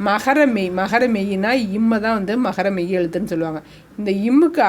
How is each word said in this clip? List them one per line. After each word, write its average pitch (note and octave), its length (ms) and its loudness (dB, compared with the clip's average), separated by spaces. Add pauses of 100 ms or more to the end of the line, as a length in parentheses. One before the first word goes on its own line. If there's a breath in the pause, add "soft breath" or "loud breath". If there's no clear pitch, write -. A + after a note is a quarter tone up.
மகர G#3+ 340 2 (140)
மெய், F#3+ 240 -2
மகர A3+ 300 0
மெய்யினா G3+ 440 -2 (240)
இம்மை A3+ 240 2
தான் A3 180 -2
வந்து G3 160 -2 (120)
மகர F#3 220 -2 (100)
மெய் F3 200 -2
எழுத்துன்னு F3 340 -2
சொல்லுவாங்க. D#3+ 280 -4 (380 loud breath)
இந்த G#3 140 -4 (160)
இம்முக்கு D4+ 420 4